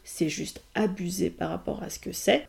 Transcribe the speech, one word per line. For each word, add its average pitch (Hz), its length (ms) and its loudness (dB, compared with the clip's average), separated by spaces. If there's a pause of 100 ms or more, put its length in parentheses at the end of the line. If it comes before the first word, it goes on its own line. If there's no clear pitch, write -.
c'est - 240 0
juste - 340 -4 (140)
abusé 185 540 2
par 165 220 -2
rapport - 300 -4
à - 80 -6
ce - 80 -8
que - 140 -8
c'est. 277 380 4